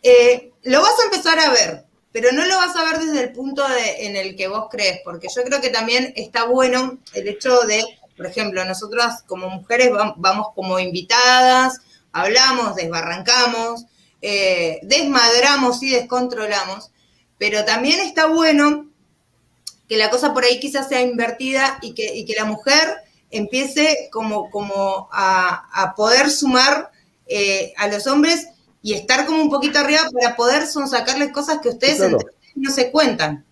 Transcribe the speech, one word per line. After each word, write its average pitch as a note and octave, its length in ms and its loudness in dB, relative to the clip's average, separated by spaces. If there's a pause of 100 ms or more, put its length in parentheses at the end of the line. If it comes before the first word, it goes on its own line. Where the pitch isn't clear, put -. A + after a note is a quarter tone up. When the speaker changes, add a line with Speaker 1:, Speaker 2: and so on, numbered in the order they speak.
Speaker 1:
Eh, B3 500 6 (100)
lo C4 180 4
vas G#4+ 200 4
a A#4+ 60 4
empezar E4 340 0
a D4+ 100 4
ver, - 340 -2 (280)
pero A#3 200 2
no D#4 140 0
lo F#4+ 100 2
vas F4+ 200 0
a E4 80 0
ver D#4+ 200 -2
desde D4 200 -2
el - 80 -8
punto C#4 360 -4
de, A3 380 -4
en G3+ 100 -8
el F#3+ 200 -8
que F#3+ 120 -6
vos G#3+ 220 -6
crees, F#3+ 340 -2
porque E3+ 300 -14
yo B3 80 -2
creo C4 180 -2
que B3 100 -2
también A#3 460 -2
está A#3 300 -4
bueno B3+ 520 0 (160)
el G3 140 -6
hecho B3 340 2
de, G#3+ 200 0 (340)
por F3+ 100 -14
ejemplo, F#3+ 380 -6
nosotras G#3+ 640 -4
como F#3 240 -8
mujeres A#3+ 400 2
vam-, G#3 280 -2
vamos F#3+ 360 0
como F#3 240 -4
invitadas, B3 1000 4 (340)
hablamos, A3+ 640 0
desbarrancamos, A3+ 1080 -2 (340)
eh, F#3 600 -2
desmadramos B3+ 1000 2
y C4+ 80 -4
descontrolamos, A3+ 1040 -4 (460)
pero G#3 260 -2
también B3 360 0
está D#4+ 260 0
bueno D4+ 640 2 (1000)
que A3 100 -2
la G#3+ 120 2
cosa B3 220 0
por B3 120 0
ahí B3 140 4
quizás C#4+ 300 -4
sea B3+ 140 0
invertida C4 800 -2
y A#3 100 -14
que, G#3+ 240 -6
y A#3 80 -10
que G#3+ 100 -8
la A3 120 -2
mujer C#4+ 420 0 (420)
empiece C4 800 -2
como, G#3+ 400 -6
como G3 640 -4
a, F#3+ 600 0
a - 220 -2
poder B3+ 360 4
sumar, C#4 600 2 (360)
eh, G3 500 -2
a G#3 120 -2
los G#3 180 -4
hombres D#4 400 2 (340)
y G#3 140 -4
estar C4+ 320 0
como D#4+ 160 0
un D4 80 2
poquito C#4 300 0
arriba D4 200 2 (180)
para A#3+ 160 2
poder C4+ 320 2
sonsacarles C4+ 680 -2
cosas D4+ 280 -4
que A#3+ 100 -2
ustedes C4 240 0
Speaker 2:
Sí, - 40 -2
claro. F#3 200 2
Speaker 1:
entre - 160 -6
ustedes - 220 -20
no C4+ 140 -6
se B3+ 200 0
cuentan. G#3+ 600 0